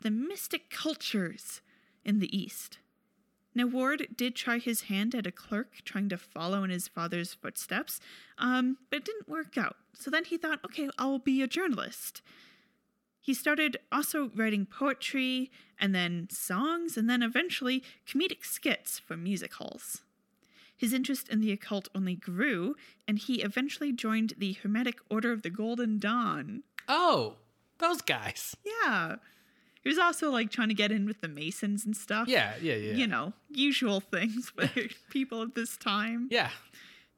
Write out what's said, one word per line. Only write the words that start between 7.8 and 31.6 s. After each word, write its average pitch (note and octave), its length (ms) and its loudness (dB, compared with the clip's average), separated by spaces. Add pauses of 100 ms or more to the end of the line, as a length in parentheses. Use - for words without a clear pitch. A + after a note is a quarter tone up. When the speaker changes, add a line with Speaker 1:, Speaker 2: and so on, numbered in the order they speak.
Speaker 1:
um, B3+ 400 2 (100)
but C#4+ 80 0
it C#4+ 80 -6
didn't G#4+ 240 -8
work D#4 300 -4
out. - 180 -2 (160)
So - 160 -12
then D#4+ 160 2
he E4+ 120 -2
thought, D#4 280 -4
"Okay, C#4+ 320 -4
I'll C4+ 220 0
be C4+ 240 4
a C4 40 2
journalist." - 760 -2 (960)
He C4+ 160 0
started D4+ 420 2 (140)
also C#4+ 380 0
writing G#3+ 360 0
poetry C4 840 0 (260)
and G3 160 2
then F3 380 0
songs D#4+ 680 -2
and A3+ 100 4
then B3 140 4
eventually B3+ 640 0 (240)
comedic - 360 0
skits - 540 -2
for - 180 -10
music F3 380 -4
halls. - 480 -10 (720)
His A3+ 160 2
interest C4 380 0
in G#3+ 100 2
the G#3+ 120 4
occult G3+ 420 -2
only F#3 220 0
grew, F#3+ 600 0 (320)
and G#3+ 120 2
he B3 240 0
eventually C4+ 500 0
joined A3 420 0
the F#3+ 180 -2
Hermetic A3+ 460 0 (120)
Order A3 200 2
of A3 120 -4
the F3 80 -6
Golden A3 480 0
Dawn. G#3 640 0 (240)
Speaker 2:
Oh, B3+ 500 4 (400)
those E4+ 240 2
guys. - 540 -2 (100)
Speaker 1:
Yeah. B3+ 520 0 (640)
He - 80 0
was D4 80 4
also, E4+ 340 4
like, A3+ 180 2
trying A3 200 2
to A3 40 2
get G#3 200 4
in G3+ 120 2
with G#3 140 -4
the E3+ 80 -6
Masons D#3+ 580 -4